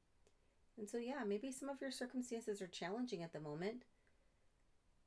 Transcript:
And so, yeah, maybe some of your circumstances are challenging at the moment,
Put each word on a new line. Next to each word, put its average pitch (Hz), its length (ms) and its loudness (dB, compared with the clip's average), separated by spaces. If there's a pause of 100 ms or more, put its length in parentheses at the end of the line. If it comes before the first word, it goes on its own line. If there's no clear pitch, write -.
(800)
And 214 100 -4
so, 240 100 0
yeah, 247 280 0
maybe 208 240 4
some 254 180 -2
of 277 120 -2
your 269 100 0
circumstances 240 720 0
are 185 60 -2
challenging 190 560 0
at 165 80 -6
the 151 80 -2
moment, 170 420 0 (1200)